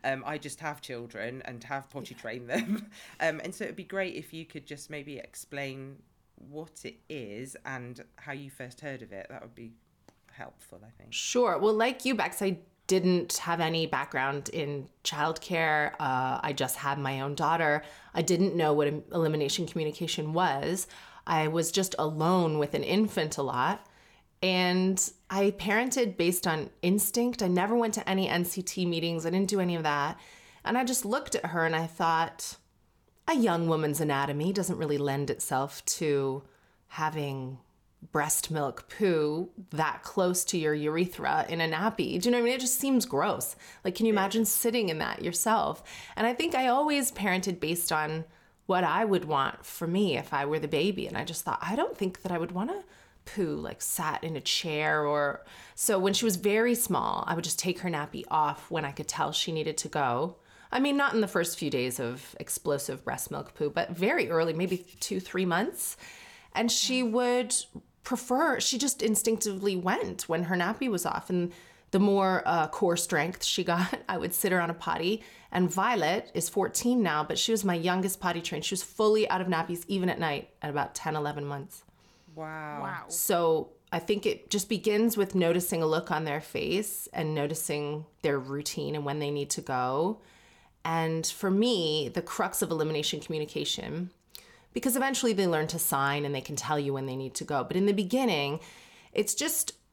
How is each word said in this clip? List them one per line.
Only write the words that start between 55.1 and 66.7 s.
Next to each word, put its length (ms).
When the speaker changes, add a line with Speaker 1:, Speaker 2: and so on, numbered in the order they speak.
Speaker 2:
So 240
when 140
she 120
was 120
very 380
small, 520
I 80
would 80
just 160
take 200
her 100
nappy 400
off 420
when 140
I 60
could 160
tell 240
she 200
needed 280
to 100
go. 460
I 80
mean, 180
not 160
in 80
the 60
first 320
few 100
days 300
of 400
explosive 680
breast 260
milk 220
poo, 160
but 220
very 380
early, 240
maybe 240
two, 200
three 260
months. 500
And 180